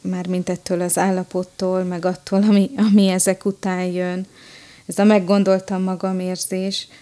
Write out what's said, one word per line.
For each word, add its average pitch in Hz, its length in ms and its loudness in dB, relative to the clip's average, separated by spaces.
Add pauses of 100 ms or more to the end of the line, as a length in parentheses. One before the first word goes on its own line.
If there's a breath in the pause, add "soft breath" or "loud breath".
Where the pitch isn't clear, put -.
mármint 180 480 -4
ettől 180 320 -4
az 180 180 -2
állapottól, 185 840 -2
meg 180 220 -4
attól, 185 380 0
ami, 202 340 4
ami 202 320 4
ezek 185 360 0
után 185 400 -4
jön. 180 420 -4 (600 loud breath)
Ez - 120 -8
a 202 60 4
meggondoltam 190 800 2
magam 185 380 -4
érzés, 185 680 -6 (140 soft breath)